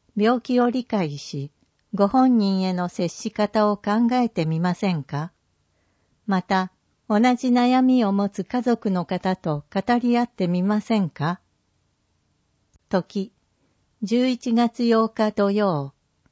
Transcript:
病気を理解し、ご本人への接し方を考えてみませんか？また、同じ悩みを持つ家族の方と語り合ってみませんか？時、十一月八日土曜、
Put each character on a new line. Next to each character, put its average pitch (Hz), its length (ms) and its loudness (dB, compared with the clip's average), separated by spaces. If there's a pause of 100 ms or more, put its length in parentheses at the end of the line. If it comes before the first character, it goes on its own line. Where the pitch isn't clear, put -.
(160)
病 233 260 0
気 247 200 -2
を 240 100 2
理 254 120 -4
解 160 360 -4
し、 143 320 -10 (420)
ご 202 140 2
本 262 320 4
人 196 240 0
へ 185 100 -2
の 180 160 -4
接 175 200 -4
し - 200 -10
方 208 420 0
を 202 60 -4
考 226 360 0
え 247 160 0
て 165 160 -4
み 160 140 -2
ま 180 140 0
せ 190 200 -2
ん 147 100 -4
か？ 151 280 -8 (960)
ま 190 160 0
た、 190 300 -2 (360)
同 208 120 2 (160)
じ 254 140 -2
悩 247 340 2
み 254 200 4
を 196 100 0
持 202 160 0
つ - 160 -8
家 247 160 -4
族 233 280 -2
の 180 160 -2
方 185 300 -4
と 147 360 -4
語 240 280 0
り 240 180 0
合 240 60 0
っ - 80 -8
て 185 160 -4
み 180 160 0
ま 208 180 0
せ 226 160 -2
ん 180 120 0
か？ 165 300 -6 (1500)
時、 190 420 -6 (680)
十 240 260 0
一 247 260 -4
月 233 380 0
八 226 180 2
日 214 240 -2
土 202 180 0
曜、 180 420 -2 (380)